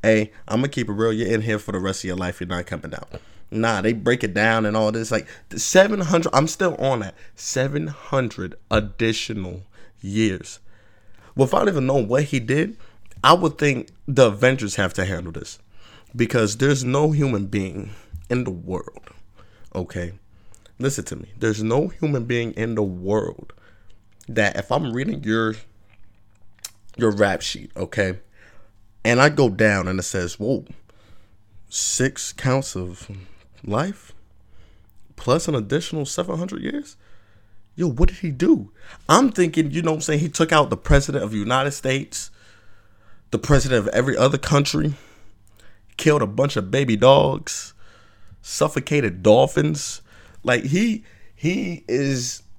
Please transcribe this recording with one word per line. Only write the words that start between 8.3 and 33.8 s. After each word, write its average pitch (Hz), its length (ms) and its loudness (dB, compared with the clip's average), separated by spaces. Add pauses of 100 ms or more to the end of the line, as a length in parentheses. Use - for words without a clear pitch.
additional 104 920 -2 (400)
years. 98 580 -2 (760)
Without 135 340 4
even 147 180 0
knowing 131 200 2
what 131 180 2
he 143 140 -2
did, 139 380 -2 (480)
I 143 80 12
would 175 240 4
think 139 320 0 (180)
the 135 200 6
Avengers 110 500 2
have 95 180 0
to 92 120 -2
handle 87 260 -6
this, - 260 -14 (560)
because 113 440 0
there's 131 260 2
no 143 280 2
human 131 340 0
being 98 440 -4 (380)
in 123 160 0
the 104 60 -4
world, 90 600 -10 (640)
okay? 90 380 -6 (680)
Listen 135 260 -2
to - 120 -10
me. - 220 -16
There's 107 240 0
no 123 260 2
human 143 360 -2
being 120 280 -2
in 113 220 -4
the 107 80 0
world 95 680 -4 (760)
that 110 280 0
if - 160 -4
I'm 127 200 -2
reading 135 300 -4
your, 110 320 0 (1400)
your 113 160 2
rap 101 280 2
sheet, - 360 -10
okay, 92 420 -2 (840)
and 120 160 4
I 143 80 8
go 147 200 4
down 101 380 2
and 92 140 -2
it - 20 -6
says, 90 380 -4
"Whoa, 110 240 -2 (1040)
six - 640 -4
counts 135 420 -2
of 90 340 -10 (560)
life 147 480 -4 (1040)